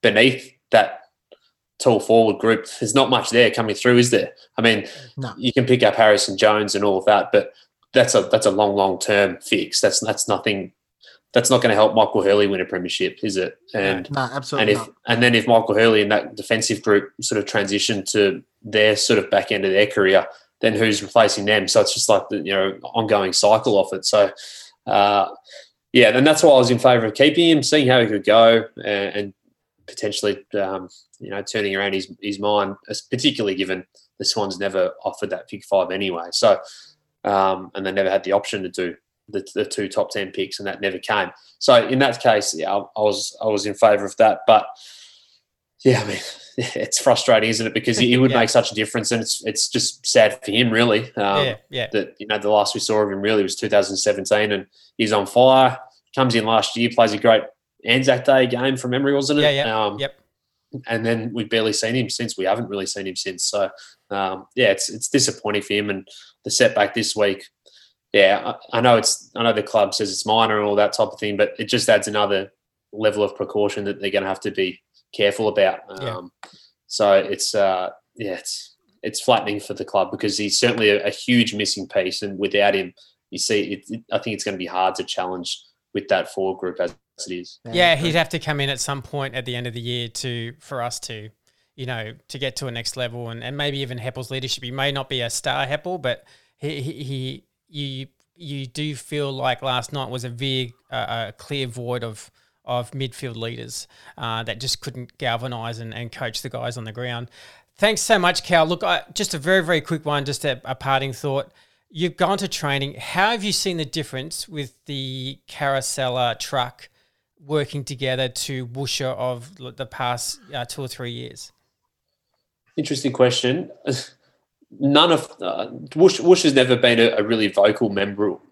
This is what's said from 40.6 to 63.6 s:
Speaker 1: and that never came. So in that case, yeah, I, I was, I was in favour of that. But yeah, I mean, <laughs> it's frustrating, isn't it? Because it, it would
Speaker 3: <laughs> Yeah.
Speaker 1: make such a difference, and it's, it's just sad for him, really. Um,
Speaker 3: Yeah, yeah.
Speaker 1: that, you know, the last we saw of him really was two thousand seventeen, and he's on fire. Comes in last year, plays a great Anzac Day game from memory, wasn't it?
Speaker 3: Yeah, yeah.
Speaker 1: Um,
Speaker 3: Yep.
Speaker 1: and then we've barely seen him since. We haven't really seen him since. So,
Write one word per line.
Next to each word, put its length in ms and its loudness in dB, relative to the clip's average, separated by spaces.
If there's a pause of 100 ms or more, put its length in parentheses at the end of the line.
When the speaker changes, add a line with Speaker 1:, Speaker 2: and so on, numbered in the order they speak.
Speaker 1:
and 80 -10
that 120 -10
never 180 -4
came. 320 -2 (280)
So 280 6
in 120 0
that 240 0
case, 340 2
yeah, 160 -4
I, 60 0
I 220 -8
was, 420 0
I 60 -2
was 180 0
in 80 -4
favour 300 6
of 140 -10
that. 280 6
But 200 6 (1160)
yeah, 160 6
I 60 -6
mean, 140 -6 (360)
<laughs> 0 -
it's 440 -4
frustrating, 500 4
isn't 160 -2
it? 80 -6
Because 240 0
it, 120 4
it 80 6
would 120 6
Speaker 3:
<laughs> 0 -
Yeah. 80 2
Speaker 1:
make 120 2
such 200 2
a 40 -14
difference, 360 -4
and 100 0
it's, 240 -6
it's 240 -4
just 380 -4
sad 380 4
for 80 -6
him, 180 2
really. 460 2
Um, 280 0
Speaker 3:
Yeah, 120 -4 (120)
yeah. 240 -6
Speaker 1:
that, 280 -2
you 80 -14
know, 100 -2
the 100 -2
last 260 2
we 60 -6
saw 220 0
of 80 0
him 100 -6
really 220 2
was 140 -4
two 120 -6
thousand 280 2
seventeen, 560 0
and 140 -6 (300)
he's 160 0
on 140 0
fire. 520 6 (360)
Comes 200 2
in 100 2
last 320 0
year, 180 0
plays 180 4
a 60 -4
great 240 4 (420)
Anzac 400 2
Day 220 4
game 300 -2
from 140 -6
memory, 240 0
wasn't 260 0
it? 20 4
Speaker 3:
Yeah, 240 2
yeah. 180 0
Speaker 1:
Um, 140 -2
Speaker 3:
Yep. 220 -8 (640)
Speaker 1:
and 200 -4
then 260 -2
we've 160 -6
barely 240 0
seen 220 -2
him 160 -2
since. 260 -8
We 80 -6
haven't 240 0
really 160 -6
seen 220 -8
him 100 -8
since. 280 -8
So, 260 -2 (400)